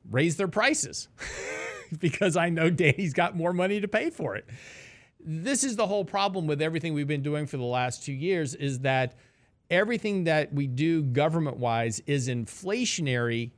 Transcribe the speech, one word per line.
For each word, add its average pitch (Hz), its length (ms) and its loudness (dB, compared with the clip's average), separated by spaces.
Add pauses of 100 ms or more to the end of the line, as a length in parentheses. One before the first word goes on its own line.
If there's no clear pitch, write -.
(100)
raise 151 260 2
their 196 120 -2
prices - 600 0 (440)
<laughs> - 480 -10
because 175 360 2
I 170 120 4
know 165 200 4
Danny's 165 440 4
got 175 240 2
more 170 160 0
money 190 280 0
to 208 60 -2
pay 240 240 -2
for 123 240 -6
it. - 140 -10 (720)
This 170 420 -2
is 247 140 -2
the 220 100 2
whole 202 180 0
problem 196 440 0
with 147 120 0
everything 160 340 0
we've 147 120 -2
been 143 160 -2
doing 147 240 -2
for 139 120 -6
the 123 40 -4
last 123 400 -2
two 143 100 -8
years, 156 440 -2
is 139 240 -4
that 131 340 2 (560)
everything 202 540 2
that 156 280 2
we 143 140 0
do 156 380 2
government-wise 123 1040 2
is 135 220 0
inflationary, 123 1300 -2